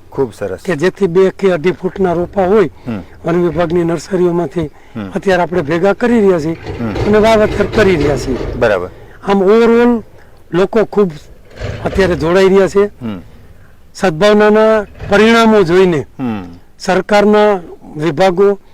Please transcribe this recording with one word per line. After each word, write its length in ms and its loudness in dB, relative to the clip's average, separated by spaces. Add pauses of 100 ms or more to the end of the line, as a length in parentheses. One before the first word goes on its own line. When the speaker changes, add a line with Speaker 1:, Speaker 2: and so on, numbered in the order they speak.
(100)
Speaker 1:
ખૂબ 220 -4
સરસ. 320 -10
Speaker 2:
કે 120 -4
જેથી 300 -2
બે 320 2
કે 140 2
અઢી 180 0
ફૂટના 420 -4
રોપા 340 -2
હોય, 240 2 (180)
Speaker 1:
હમ. 140 -8 (220)
Speaker 2:
વન 240 0
વિભાગની 360 -2
નર્સરીઓમાંથી 840 -4 (260)
Speaker 1:
હમ. 180 -8
Speaker 2:
અત્યારે 280 0
આપણે 200 -4
ભેગા 300 0
કરી 280 0
રહ્યા 200 2
છીએ 160 -6 (240)
Speaker 1:
હમ. 140 -6 (120)
Speaker 2:
અને 120 2
વાવેતર 460 2
કરી 320 0
રહ્યા 200 0
છીએ. 200 -6 (200)
Speaker 1:
બરાબર. 320 0 (340)
Speaker 2:
આમ 200 0
overall 600 4 (500)
લોકો 320 0
ખૂબ 260 0 (760)
અત્યારે 320 0
જોડાઈ 320 2
રહ્યા 200 4
છે. 160 0
Speaker 1:
હમ. 360 -8 (760)
Speaker 2:
સદભાવનાના 920 2 (220)
પરિણામો 540 4
જોઈને 440 2 (140)
Speaker 1:
હમ. 240 -6 (340)
Speaker 2:
સરકારના 800 2 (360)
વિભાગો, 640 0 (140)